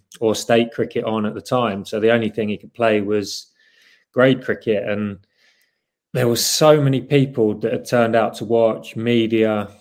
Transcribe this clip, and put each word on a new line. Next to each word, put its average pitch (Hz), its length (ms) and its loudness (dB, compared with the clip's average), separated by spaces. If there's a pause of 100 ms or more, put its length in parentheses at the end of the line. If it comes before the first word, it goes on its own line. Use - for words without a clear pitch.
(200)
or 110 140 2
state 117 400 0
cricket 117 320 -4
on 110 200 -2
at 107 100 -4
the 98 60 -12
time. 107 440 -2
So 110 140 -6
the 110 120 4
only 113 180 2
thing 107 200 -4
he 101 80 -4
could - 160 -18
play 110 280 2
was 101 500 -4 (600)
grade 123 320 2
cricket, 104 460 -2
and 104 300 -4 (920)
there 123 140 0
were 117 80 2
so 151 460 4
many 135 200 0
people 127 580 0
that 113 120 -4
had 123 140 -6
turned 117 300 0
out 110 200 0
to 113 100 -10
watch, 113 500 0
media. 110 760 0 (120)